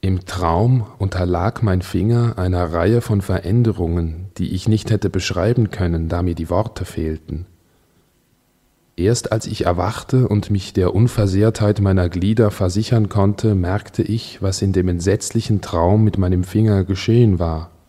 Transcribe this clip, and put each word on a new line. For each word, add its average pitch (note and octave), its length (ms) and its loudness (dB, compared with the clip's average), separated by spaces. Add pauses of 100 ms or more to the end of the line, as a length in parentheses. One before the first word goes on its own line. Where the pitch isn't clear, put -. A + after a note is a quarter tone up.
Im F#2 260 -2
Traum F#2+ 580 0 (140)
unterlag F#2 640 -2
mein F#2 180 2
Finger A#2 560 0
einer F2+ 340 -2
Reihe F#2+ 300 2
von G2+ 200 0
Veränderungen, F2+ 1040 -2 (100)
die F#2 160 -4
ich F#2 140 -4
nicht G#2+ 240 0
hätte G2+ 180 0
beschreiben F#2+ 600 0
können, E2 380 -2
da F2+ 120 -2
mir F2 140 -2
die D#2+ 160 -6
Worte F#2+ 340 -2
fehlten. D#2 640 -8 (1500)
Erst G#2 360 0
als A2 160 -2
ich - 180 -4
erwachte F#2 600 0
und G#2 240 0
mich G2 220 -2
der F2+ 200 2
Unversehrtheit G#2 880 2
meiner F#2+ 260 4
Glieder G2 440 2
versichern G#2 580 0
konnte, G2+ 460 2
merkte F#2 480 -2
ich, - 400 -4
was F#2+ 180 -2
in G2 120 2
dem F#2 160 2
entsetzlichen G2 720 0
Traum F2+ 420 2
mit G#2 160 0
meinem F2+ 240 2
Finger G#2 400 2
geschehen G2 560 2
war. E2 320 -4 (180)